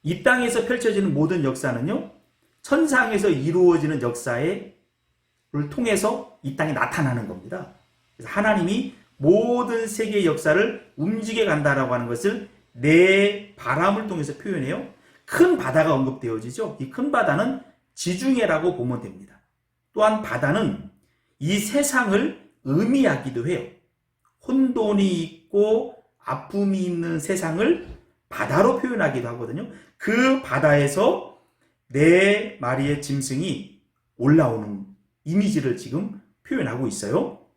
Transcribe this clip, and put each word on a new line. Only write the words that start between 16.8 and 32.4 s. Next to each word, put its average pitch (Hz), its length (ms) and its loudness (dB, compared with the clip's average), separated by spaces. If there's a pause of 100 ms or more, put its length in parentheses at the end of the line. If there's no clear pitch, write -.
이 135 100 -8
큰 285 220 -4
바다는 233 500 0 (320)
지중해라고 180 840 0
보면 123 260 -4
됩니다. 95 380 -18 (520)
또한 214 300 2
바다는 139 680 -2 (480)
이 180 200 -2
세상을 247 920 0 (140)
의미하기도 147 840 0
해요. 151 240 -4 (800)
혼돈이 208 720 2
있고 214 800 0 (160)
아픔이 196 640 -4
있는 170 380 -2
세상을 190 680 -2 (420)
바다로 196 520 0
표현하기도 151 480 -2
하거든요. 120 400 -8 (300)
그 262 440 2
바다에서 143 1000 2 (480)
네 190 720 4